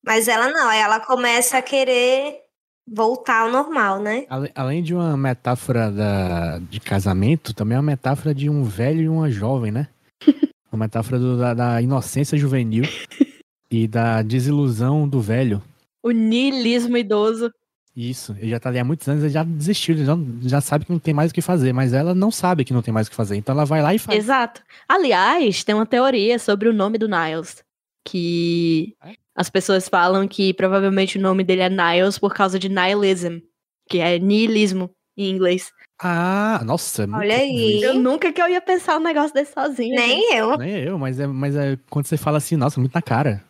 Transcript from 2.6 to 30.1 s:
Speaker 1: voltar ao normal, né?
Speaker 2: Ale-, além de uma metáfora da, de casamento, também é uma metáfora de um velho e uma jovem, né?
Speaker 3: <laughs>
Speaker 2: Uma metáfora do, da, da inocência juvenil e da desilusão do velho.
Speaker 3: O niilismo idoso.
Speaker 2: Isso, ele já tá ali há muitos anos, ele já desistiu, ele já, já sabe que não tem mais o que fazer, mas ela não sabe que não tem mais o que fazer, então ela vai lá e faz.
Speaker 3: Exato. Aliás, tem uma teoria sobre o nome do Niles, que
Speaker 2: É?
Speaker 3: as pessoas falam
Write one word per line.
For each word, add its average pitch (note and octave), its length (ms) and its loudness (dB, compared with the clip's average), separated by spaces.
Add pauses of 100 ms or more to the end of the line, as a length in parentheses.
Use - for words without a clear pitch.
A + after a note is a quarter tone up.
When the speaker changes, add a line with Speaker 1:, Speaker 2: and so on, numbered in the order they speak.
Speaker 1:
voltar A3+ 540 0
ao A3+ 80 0
normal, B3 500 0
né? G#3+ 280 -4
Speaker 2:
Ale-, C3+ 240 -6
além C#3 300 -4
de E3 100 -4
uma E3+ 240 0
metáfora B2 760 0
da, F#2 680 -2
de F2+ 220 -10
casamento, G2+ 760 0
também A2 220 -2
é - 20 2
uma C#3+ 80 0
metáfora C#3+ 480 -2
de C#3 160 -2
um D3 140 0
velho A#2+ 380 -2
e D#3+ 60 0
uma D#3+ 220 0
jovem, A2+ 400 -2
né? C3 160 -4 (340)
Speaker 3:
<laughs> C#4+ 320 -2 (200)
Speaker 2:
Uma A2+ 140 -2
metáfora A2+ 320 -2
do, B2 200 0
da, B2 140 0
da A#2+ 300 0
inocência C3+ 560 -2
juvenil B2+ 440 0 (880)
e A2+ 160 0
da A2+ 360 0
desilusão C3 840 0
do C#3 140 0
velho. A2 420 0 (400)
Speaker 3:
O A#3+ 80 -2
niilismo A#3+ 840 2
idoso. A3 560 0 (420)
Speaker 2:
Isso, A#2+ 460 -8
ele A2 100 -4
já A#2 80 -2
tá B2+ 120 -4
ali B2 80 -2
há B2 60 0
muitos D3 220 -4
anos, C#3+ 160 0
ele D3+ 120 0
já D#3 100 0
desistiu, E3 500 -2
ele D3+ 120 0
já, D3 100 2 (240)
já B2+ 220 0
sabe - 240 -2
que - 40 -16
não F3 80 0
tem D#3+ 140 -2
mais D3+ 180 2
o - 40 -18
que F3 80 -2
fazer, C3+ 320 2
mas B2+ 180 0
ela D#3 220 0
não F#3+ 160 2
sabe F3+ 340 0
que B2 80 -4
não B2 80 2
tem A2+ 120 -6
mais A2 140 0
o - 40 -18
que - 60 -14
fazer, G#2 200 -2
então G#2+ 180 -4
ela D3 120 2
vai D#3 160 0
lá D#3 120 2
e A3 40 0
faz. G#3+ 200 -2
Speaker 3:
Exato. A#3 440 -2 (260)
Aliás, B3+ 760 4
tem G#3 120 0
uma G#3+ 100 2
teoria A#3+ 540 2
sobre G#3+ 320 2
o - 20 0
nome G#3 240 0
do A3 100 0
Niles, E3 560 -4 (400)
que E3+ 920 0 (100)
Speaker 2:
É? E3 80 -18 (220)
Speaker 3:
as - 160 -2
pessoas F#3+ 380 0
falam F#3 380 2